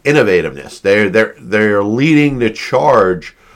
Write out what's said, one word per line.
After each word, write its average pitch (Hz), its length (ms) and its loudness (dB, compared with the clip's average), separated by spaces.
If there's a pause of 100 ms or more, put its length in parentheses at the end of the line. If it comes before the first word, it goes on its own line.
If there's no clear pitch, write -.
innovativeness. 90 800 -2
They're, 101 280 0
they're, 104 300 0
they're 104 440 0
leading 139 560 0
the 117 100 0
charge 110 840 0 (200)